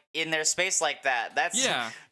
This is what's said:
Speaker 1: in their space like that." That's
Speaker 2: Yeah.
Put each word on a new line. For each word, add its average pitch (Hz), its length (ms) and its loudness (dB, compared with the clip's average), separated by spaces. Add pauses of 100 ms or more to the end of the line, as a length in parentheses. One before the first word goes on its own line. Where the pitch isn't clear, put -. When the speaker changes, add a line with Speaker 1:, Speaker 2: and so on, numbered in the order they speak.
(160)
Speaker 1:
in 160 160 -2
their 156 120 2
space 175 380 0
like 147 220 -2
that." 120 320 0
That's 175 280 2
Speaker 2:
Yeah. 127 280 0 (200)